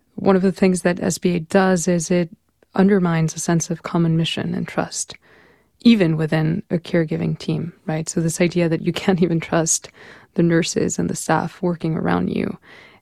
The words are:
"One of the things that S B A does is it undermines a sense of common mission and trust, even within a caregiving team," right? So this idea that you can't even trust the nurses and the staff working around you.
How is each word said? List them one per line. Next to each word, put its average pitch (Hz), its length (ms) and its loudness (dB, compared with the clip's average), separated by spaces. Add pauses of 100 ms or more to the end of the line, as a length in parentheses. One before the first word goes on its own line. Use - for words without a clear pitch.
(160)
"One 190 200 4
of 180 60 0
the 190 100 2
things 185 300 2
that 180 200 0
S 180 140 0
B 175 200 0
A 170 40 -4
does 185 480 2
is 175 220 0
it 175 180 0 (460)
undermines 180 600 2
a - 40 -12
sense 170 300 0
of 165 140 -8
common 165 340 0
mission 170 380 -2
and 180 120 -4
trust, - 480 -6 (680)
even 190 360 4
within 160 540 0
a 180 80 0
caregiving 165 600 -2
team," 160 340 -4 (120)
right? 156 240 -4
So - 120 -4
this 165 200 -2
idea 175 280 2
that 160 120 0
you 170 120 -2
can't 180 300 0
even 165 180 2
trust - 500 -2 (440)
the 170 80 2
nurses 170 560 2
and 175 120 -2
the 175 60 -6
staff - 440 -2
working 170 360 -2
around 175 320 0
you. - 280 -4 (460)